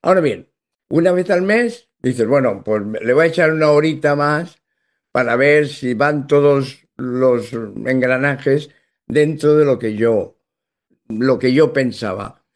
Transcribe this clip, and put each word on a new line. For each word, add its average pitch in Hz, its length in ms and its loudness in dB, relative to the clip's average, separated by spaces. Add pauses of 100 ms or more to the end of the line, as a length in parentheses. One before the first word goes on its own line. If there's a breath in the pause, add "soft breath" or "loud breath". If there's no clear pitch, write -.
Ahora 185 180 4
bien, 120 280 -4 (400)
una 170 240 2
vez 180 180 -2
al 180 120 2
mes, 226 460 -2 (100)
dices, 120 280 -2
bueno, 123 380 0
pues 107 180 -2 (200)
le 117 100 0
voy 151 120 4
a 165 40 2
echar 160 240 0
una 156 180 2
horita 147 460 2
más 147 460 -4 (500)
para 120 240 0
ver 143 320 4
si 123 260 -6
van 139 320 -2
todos 143 600 2 (100)
los 127 560 -2
engranajes 127 1200 -2 (360 soft breath)
dentro 151 500 0
de 151 80 4
lo 131 140 0
que 110 160 -6
yo, 107 440 -2 (680)
lo 117 300 -2
que 127 140 0
yo 151 200 2
pensaba. 104 720 -6 (120)